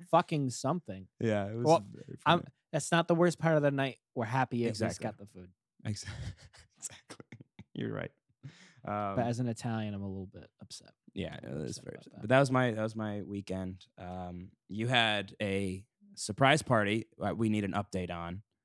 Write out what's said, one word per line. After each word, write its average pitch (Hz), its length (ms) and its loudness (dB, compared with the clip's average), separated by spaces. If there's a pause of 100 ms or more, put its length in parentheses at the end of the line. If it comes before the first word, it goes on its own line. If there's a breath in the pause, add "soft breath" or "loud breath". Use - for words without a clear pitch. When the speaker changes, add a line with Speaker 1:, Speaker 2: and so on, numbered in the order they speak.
Speaker 1:
Some 175 100 -20
fucking 156 400 4
something. 117 560 -4 (140)
Speaker 2:
Yeah, 107 260 2
it 107 80 -6
was 120 100 -2
Speaker 1:
Well, 151 200 6 (100)
Speaker 2:
very - 320 -16
Speaker 1:
I'm, 165 140 8
Speaker 2:
funny. - 80 -12 (240)
Speaker 1:
that's 151 180 -2
not 170 160 4
the 175 80 6
worst 170 240 4
part 165 180 2
of 147 60 4
the 143 80 6
night. 135 280 -2 (180)
We're 120 80 0
happy 120 400 0
at 113 60 2
least 107 120 -4
Speaker 2:
Exactly. 92 220 -4
Speaker 1:
got 107 140 -8
the 101 80 -18
food. 92 220 -18 (360)
Speaker 2:
Ex-, 107 200 -6 (400)
<laughs> - 340 -20
exactly. - 480 -16 (480)
You're 110 180 -4
right. 92 200 -6 (720 loud breath)
Um, 104 320 -4
Speaker 1:
But 120 100 0
as 120 140 -2
an 123 80 -2
Italian, 113 460 -4
I'm 98 80 -6
a 98 60 -6
little 95 240 -8
bit - 160 -18 (120)
upset. - 320 -18 (200)
Speaker 2:
yeah, 78 300 -8
Speaker 1:
I'm - 60 -12
a 64 60 -8
little 78 100 -6
Speaker 2:
it 62 60 -6
is - 80 -10
Speaker 1:
upset - 60 -18
Speaker 2:
very - 100 -12
Speaker 1:
about - 120 -16
Speaker 2:
upset. - 60 -20
Speaker 1:
that. - 80 -18
Speaker 2:
But 104 80 -8
that 127 100 8
was 135 140 6
my, 127 180 4
that 110 120 -2
was 110 120 -4
my 104 280 -4
weekend. 95 600 -6 (140)
Um, 90 520 -10 (180)
you 110 180 -4
had 110 560 2
a 98 420 -2 (300)
surprise 135 480 4
party. 110 440 2 (140)
Uh, 82 140 -2
we 110 140 0
need 107 160 2
an 95 80 -2
update 92 400 -4
on. 87 300 -8 (220)